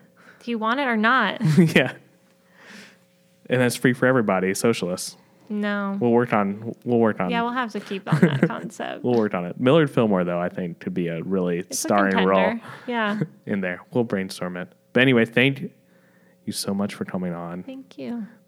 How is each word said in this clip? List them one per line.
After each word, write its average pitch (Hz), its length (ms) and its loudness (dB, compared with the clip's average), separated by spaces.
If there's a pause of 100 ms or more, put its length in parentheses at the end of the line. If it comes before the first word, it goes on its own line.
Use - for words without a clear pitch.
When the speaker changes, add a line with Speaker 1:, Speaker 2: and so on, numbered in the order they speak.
(440)
Speaker 1:
Do 240 60 -8
you 233 80 -4
want 220 220 -2
it 294 40 0
or 240 120 0
not? 220 460 2
Speaker 2:
<laughs> 156 160 4
Yeah. 160 340 4 (1600)
And 123 100 2
that's 123 160 2
free 127 160 2
for 127 140 0
everybody, 98 480 2
socialists. 92 600 -2 (340)
Speaker 1:
No. 202 500 -4
Speaker 2:
We'll 120 100 2
work 120 220 2
on, 107 420 0 (100)
we'll 120 160 0
work 107 200 2
on 92 100 -2
Speaker 1:
Yeah, 233 120 0
we'll 240 100 -4
have 240 200 -6
to 208 80 -8
keep 196 320 -10
on 151 80 4
that 139 220 2
Speaker 2:
<laughs> 180 60 4
Speaker 1:
concept. - 560 -10
Speaker 2:
We'll 123 140 2
work 107 160 0
on 90 100 -4
it. 90 160 -8
Millard 139 300 4
Fillmore, 104 340 2
though, 87 160 -2
I 87 80 -2
think 90 320 -8
could 92 140 -8
be 90 140 -2
a 82 140 -6
really 90 360 -2
Speaker 1:
It's - 200 -8
a - 40 -6
Speaker 2:
starring 101 340 2 (100)
role 190 160 6
Speaker 1:
contender. 226 220 -2 (220)
Yeah. 214 340 -2 (120)
Speaker 2:
<laughs> - 140 -20
in 104 140 -2
there. 90 200 -4 (120)
We'll 123 120 0
brainstorm 95 520 -6
it. 90 120 -8 (260)
But 120 80 6
anyway, 123 240 6
thank 135 440 0 (760)
you 101 60 -6
so - 200 -6
much 98 220 -4
for - 100 -8
coming 90 300 -6
on. 87 280 -10
Speaker 1:
Thank 269 360 -18
you. 240 280 -10 (220)